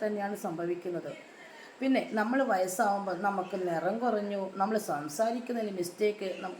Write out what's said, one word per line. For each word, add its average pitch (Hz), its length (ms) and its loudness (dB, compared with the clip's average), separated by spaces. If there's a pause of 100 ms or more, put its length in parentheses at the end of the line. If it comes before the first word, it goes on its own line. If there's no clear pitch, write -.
തന്നെയാണ് 202 300 -2
സംഭവിക്കുന്നത്. 170 760 -4 (680)
പിന്നെ 262 320 4
നമ്മൾ 226 300 4
വയസ്സാവുമ്പോൾ 196 760 2
നമുക്ക് 190 500 0
നിറം 175 300 2
കുറഞ്ഞു, 202 560 0
നമ്മൾ 208 240 2
സംസാരിക്കുന്നതിൽ 220 920 -2
മിസ്റ്റേക്ക്, 190 680 0
നം-, 185 200 -6